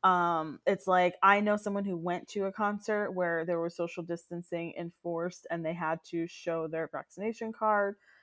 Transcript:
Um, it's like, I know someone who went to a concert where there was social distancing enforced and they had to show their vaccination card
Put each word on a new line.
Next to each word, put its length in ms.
Um, 640
it's 200
like, 360
I 160
know 180
someone 280
who 120
went 320
to 160
a 60
concert 600
where 340
there 140
was 160
social 280
distancing 720
enforced 720
and 160
they 80
had 320
to 220
show 400
their 240
vaccination 640
card 420